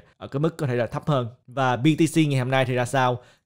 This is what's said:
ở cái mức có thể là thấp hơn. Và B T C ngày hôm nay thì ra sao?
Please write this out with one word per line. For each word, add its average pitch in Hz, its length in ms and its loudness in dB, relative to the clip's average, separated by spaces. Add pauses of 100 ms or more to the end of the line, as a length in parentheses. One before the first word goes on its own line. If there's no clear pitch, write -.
(160)
ở 101 120 -16
cái 135 120 -6
mức 160 160 0
có 156 100 -4
thể 123 80 -2
là 120 120 0
thấp 147 200 -8
hơn. 127 220 0 (180)
Và 127 300 0
B 117 100 -2 (120)
T 165 160 2
C - 20 0
ngày 147 220 2
hôm 127 120 -2
nay 135 140 2
thì 131 100 -2
ra 123 100 0
sao? 127 300 0 (320)